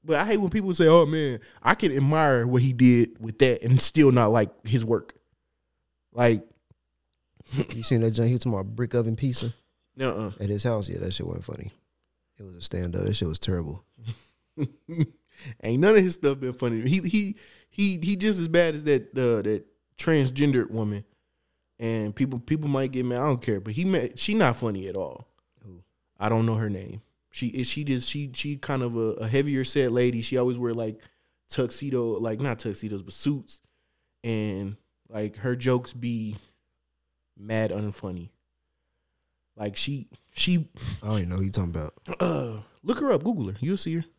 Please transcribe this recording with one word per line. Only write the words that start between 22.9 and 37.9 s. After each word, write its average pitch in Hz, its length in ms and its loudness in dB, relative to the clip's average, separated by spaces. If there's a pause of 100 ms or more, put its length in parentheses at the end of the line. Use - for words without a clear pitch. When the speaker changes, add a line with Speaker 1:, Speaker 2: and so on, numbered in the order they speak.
Speaker 1:
get 127 140 -4
mad. 123 160 -2
I 143 60 0
don't 127 140 0
care. 104 180 -2
But 107 140 -8
he 175 120 -2
ma-, 165 300 0
she - 180 -2
not 147 240 4
funny 98 300 -4
at 95 100 -8
all. 76 300 -8 (360)
Speaker 2:
Who? 90 200 -20 (360)
Speaker 1:
I 110 100 -2
don't 113 180 2
know 110 80 0
her 110 140 -2
name. 95 320 -10 (300)
She - 160 -6
is. 123 200 -4
She 151 160 -4
just. 127 260 -4
She, 143 240 -8
she 147 240 -8
kind 135 240 -4
of 120 160 -4
a, 113 120 0 (120)
a 110 60 -4
heavier 139 360 2
set 127 280 0
lady. 120 320 2
She 127 140 -2
always 123 200 0
wear, 120 160 -2
like, 110 260 -6 (500)
tuxedo, 123 720 -2
like, 110 220 -4
not 127 160 -2
tuxedos, 104 460 -8
but 98 100 -16
suits. - 480 -6 (640)
And, 107 520 -4 (320)
like, 107 300 -6
her 123 180 -2
jokes 123 380 0
be 117 420 -6 (1040)
mad 110 320 -2
unfunny. 95 600 -8 (1300)